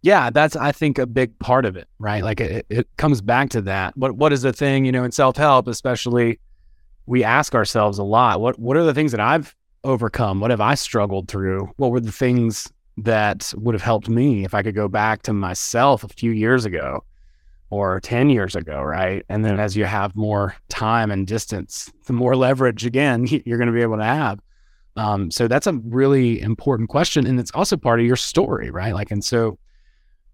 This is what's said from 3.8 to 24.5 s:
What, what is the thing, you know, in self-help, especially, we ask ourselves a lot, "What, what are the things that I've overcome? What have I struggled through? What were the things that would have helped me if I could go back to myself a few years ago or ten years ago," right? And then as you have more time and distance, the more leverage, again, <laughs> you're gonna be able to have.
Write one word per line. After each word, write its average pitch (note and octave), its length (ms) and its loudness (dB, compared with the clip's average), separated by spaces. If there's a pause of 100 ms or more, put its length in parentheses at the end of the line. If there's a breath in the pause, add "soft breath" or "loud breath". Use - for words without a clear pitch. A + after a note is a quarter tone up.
What, C3 200 -2
what D3 160 4
is B2+ 100 0
the C3 100 2
thing, C3+ 320 2
you B2+ 60 2
know, B2+ 140 0
in A#2+ 80 -4
self-help, C3 560 2
especially, A#2+ 720 -2 (680)
we B2 160 2
ask B2 320 2
ourselves G#2+ 440 2
a G2+ 40 -4
lot, G#2+ 380 2
"What, A#2+ 180 -2
what B2 180 0
are E3+ 60 4
the D#3 120 4
things D3 180 0
that G#2+ 80 -2
I've C#3 340 0 (300)
overcome? A2 560 0
What A2+ 100 0
have A2 100 0
I A#2+ 140 2
struggled G2+ 540 -2
through? F#2+ 480 -4
What B2+ 160 0
were B2 80 0
the A2 120 -6
things B2 600 0 (240)
that G#2+ 600 -2
would A2 180 -2
have G2 80 -4
helped A2 260 0
me A#2 360 2
if F#2 100 -8
I G#2 80 0
could G#2 120 -4
go G#2 140 -2
back G#2+ 340 0
to A#2 100 -4
myself G#2+ 680 0
a G#2 60 -14
few A#2 240 -4
years A2+ 320 2
ago D2 400 -6 (680)
or F#2+ 300 -2
ten B2 300 2
years G2+ 260 0
ago," D2+ 260 -6
right? F#2 460 -2
And G#2+ 160 -2
then G#2 160 0
as G2+ 160 -2
you G#2+ 80 0
have G2 320 -4
more G#2 400 -2 (120)
time A2 440 0
and F#2+ 160 -2
distance, - 640 -8 (140)
the C3 60 -4
more B2 220 2
leverage, B2+ 520 2
again, B2 400 2
<laughs> C3+ 180 0
you're A#2+ 140 -2
gonna A#2+ 140 2
be A#2+ 100 2
able A2+ 160 0
to G#2+ 60 -2
have. A#2 360 0 (560)